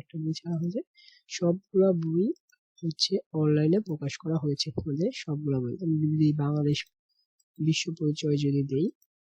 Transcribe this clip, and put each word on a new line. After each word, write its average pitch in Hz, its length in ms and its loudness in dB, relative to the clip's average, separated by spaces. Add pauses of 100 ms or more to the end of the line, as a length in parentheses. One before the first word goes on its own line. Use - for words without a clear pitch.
একটা - 200 -12
বই 160 180 -2
ছাড়া 170 200 -6
হয়েছে, 175 200 -4 (500)
সবগুলো 185 560 2 (160)
বই 165 240 0 (560)
হচ্ছে 165 300 -2 (280)
অনলাইনে 151 380 4 (100)
প্রকাশ 147 240 -6 (100)
করা 160 200 -2
হয়েছে। 147 260 -2 (100)
আমাদের 160 320 -2 (140)
সবগুলো 147 380 -2
বই, 120 120 -4 (100)
আমি 160 180 2
যদি 156 260 4 (160)
বাংলাদেশ 147 340 2 (800)
বিশ্ব 160 260 0 (140)
পরিচয় 151 460 0
যদি 139 160 2 (120)
দেই, 147 140 2 (440)